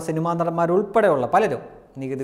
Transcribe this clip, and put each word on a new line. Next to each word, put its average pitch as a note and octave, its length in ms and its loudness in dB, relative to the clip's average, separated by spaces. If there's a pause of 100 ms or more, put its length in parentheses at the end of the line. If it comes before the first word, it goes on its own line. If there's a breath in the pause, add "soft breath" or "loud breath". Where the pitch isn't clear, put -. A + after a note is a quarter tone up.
സിനിമാ D#3+ 320 -2
നടന്മാരുൾപ്പെടെയുള്ള E3+ 960 2
പലരും F3 280 2 (400)
നികുതി C3+ 220 -6